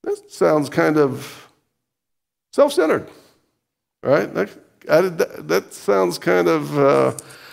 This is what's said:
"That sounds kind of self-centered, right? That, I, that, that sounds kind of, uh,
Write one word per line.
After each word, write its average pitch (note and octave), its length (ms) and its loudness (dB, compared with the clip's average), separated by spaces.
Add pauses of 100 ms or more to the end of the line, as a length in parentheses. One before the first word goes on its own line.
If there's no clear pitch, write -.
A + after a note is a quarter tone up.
"That - 300 -8
sounds D3+ 360 2
kind D#3+ 280 0
of B2+ 400 -2 (1160)
self-centered, D4 560 0 (960)
right? C#3+ 320 0
That, G3+ 140 -4 (420)
I, D#3 120 4
that, E3 440 -4
that F#3 260 -4
sounds F#3 460 -2
kind F3 300 0
of, D3 280 -2
uh, C#3 360 2 (400)